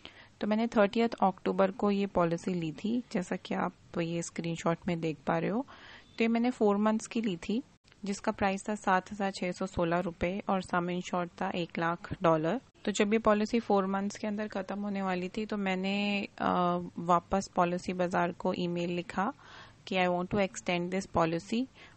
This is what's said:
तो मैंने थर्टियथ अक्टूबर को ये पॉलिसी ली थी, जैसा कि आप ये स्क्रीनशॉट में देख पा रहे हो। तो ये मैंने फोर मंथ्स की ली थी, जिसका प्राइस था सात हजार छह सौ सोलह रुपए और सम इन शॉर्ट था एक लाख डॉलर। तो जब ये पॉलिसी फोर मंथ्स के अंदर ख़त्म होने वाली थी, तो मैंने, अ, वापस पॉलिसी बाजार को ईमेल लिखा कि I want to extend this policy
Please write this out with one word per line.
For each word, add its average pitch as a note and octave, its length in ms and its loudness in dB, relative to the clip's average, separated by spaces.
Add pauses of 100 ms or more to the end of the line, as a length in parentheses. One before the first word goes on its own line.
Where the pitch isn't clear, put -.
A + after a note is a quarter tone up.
(400)
तो - 60 -2
मैंने G#3+ 200 2
थर्टियथ A3+ 420 4 (140)
अक्टूबर F#3+ 480 2
को G#3 200 0
ये G3+ 160 2
पॉलिसी E3+ 480 0
ली E3 180 -2
थी, A3+ 300 -2 (100)
जैसा F3+ 240 -2
कि - 180 -6
आप F3+ 180 -2 (260)
ये E3+ 240 0
स्क्रीनशॉट E3+ 640 -2
में E3+ 140 0
देख D#3+ 160 -2 (100)
पा E3+ 120 2
रहे E3 120 -2
हो। A3+ 160 -2 (520)
तो A3+ 60 2
ये A3+ 40 4
मैंने A#3 220 2
फोर G#3 260 4
मंथ्स G#3+ 300 2
की - 140 -2
ली G#3+ 160 0
थी, G#3+ 260 -2 (420)
जिसका G3+ 280 -2
प्राइस G3 360 0
था G#3+ 60 -2
सात F#3 380 0
हजार G3+ 180 -2
छह F#3 220 -2
सौ F#3+ 140 -4
सोलह F3 340 0
रुपए F3+ 480 -4
और F#3+ 140 2
सम F3+ 280 -2
इन F3+ 100 -2
शॉर्ट F3 300 -4 (100)
था F#3 100 -2
एक E3+ 280 -4
लाख E3+ 440 -2
डॉलर। E3 380 4 (240)
तो G#3 80 0
जब G3+ 200 2
ये A3+ 60 6
पॉलिसी G#3+ 420 2
फोर G3 260 2
मंथ्स G3 320 -4
के - 80 -6
अंदर G#3+ 220 -4
ख़त्म G3 300 -6
होने G3+ 240 -4
वाली F#3 260 -2
थी, G#3+ 180 -6
तो G#3+ 100 -4
मैंने, G3 720 0 (100)
अ, F3+ 400 2 (200)
वापस F3 580 2
पॉलिसी F3+ 360 0
बाजार F3+ 400 0
को F#3 220 -2
ईमेल F3 360 -2
लिखा F#3 420 -2 (540)
कि - 80 -4
I F3+ 140 4
want F3+ 260 0
to G3 140 2
extend F3 460 -2
this F#3+ 220 -4
policy E3+ 500 0 (300)